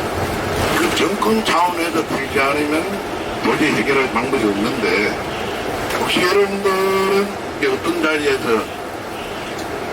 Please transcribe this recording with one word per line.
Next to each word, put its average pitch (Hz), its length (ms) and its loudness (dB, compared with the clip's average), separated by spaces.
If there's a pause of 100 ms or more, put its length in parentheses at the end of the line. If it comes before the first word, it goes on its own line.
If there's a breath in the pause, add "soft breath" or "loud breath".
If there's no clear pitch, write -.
(760)
그 - 180 2
정권 214 480 2
차원에서 170 640 2
풀지 135 340 -2
않으면 147 440 2 (600)
도저히 139 300 2
해결할 131 380 2
방법이 123 320 0
없는데, 104 680 0 (880)
혹시 - 220 0
여러분들은 196 1040 2 (320)
이제 143 80 2
어떤 160 360 0
자리에서 139 600 2 (1300)